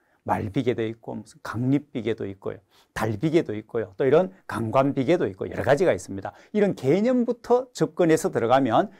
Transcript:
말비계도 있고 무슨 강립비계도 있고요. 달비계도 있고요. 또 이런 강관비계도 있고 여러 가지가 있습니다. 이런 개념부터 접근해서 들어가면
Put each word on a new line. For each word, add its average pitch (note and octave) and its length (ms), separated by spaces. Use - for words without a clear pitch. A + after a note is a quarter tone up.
말비계도 A2+ 640
있고 A2+ 280
무슨 G#2+ 280
강립비계도 B2 840
있고요. G#2 300
달비계도 A2+ 640
있고요. G#2+ 420
또 C#3+ 80
이런 E3 260
강관비계도 C3 800
있고 G2 220
여러 G2+ 140
가지가 D3 280
있습니다. G2 400
이런 G#3 220
개념부터 A#3+ 1000
접근해서 D#3+ 580
들어가면 B2+ 580